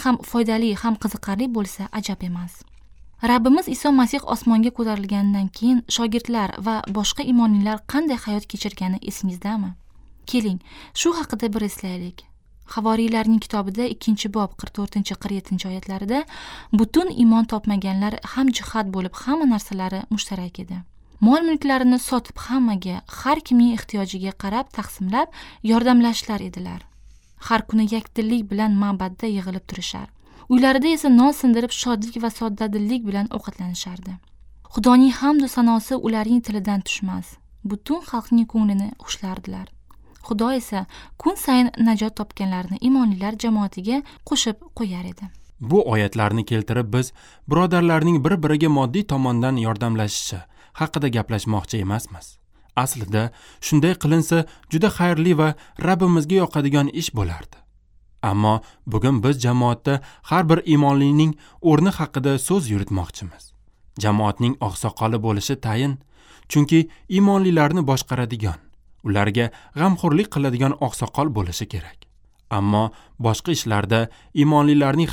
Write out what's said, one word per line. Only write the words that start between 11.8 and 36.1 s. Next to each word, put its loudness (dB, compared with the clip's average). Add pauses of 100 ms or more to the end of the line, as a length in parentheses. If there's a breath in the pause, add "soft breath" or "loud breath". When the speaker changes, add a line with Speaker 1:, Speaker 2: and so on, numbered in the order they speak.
Speaker 1:
Havoriylarning 2
kitobida -4 (100)
ikkinchi -2
bob -2 (100)
qirq -12
to'rtinchi, -4
qirq -6
yettinchi -6
oyatlarida -4 (540 loud breath)
butun 4
iymon 4
topmaganlar -2 (180)
ham 2
jihat -4
bo'lib -4
hamma 0
narsalari -4 (100)
mushtarak -6
edi. -12 (500)
Mol-mulklarini 4
sotib -4 (100)
hammaga, 0 (240)
har 0
kimning 4
ehtiyojiga -6 (100)
qarab -4 (120)
taqsimlab -4 (380 loud breath)
yordamlashlar 2
edilar. -12 (640)
Har 2
kuni 2
yakdillik -2
bilan 0
ma'badda -4
yig'ilib -8
turishar. -10 (400 soft breath)
Uylarida 6
esa 0
non 8
sindirib, 2
shodlik -4
va -2 (100)
soddadillik -4
bilan -4
ovqatlanishardi. -10 (640)
Xudoning 6
hamd 2
u -
sanosi 2
ularning 0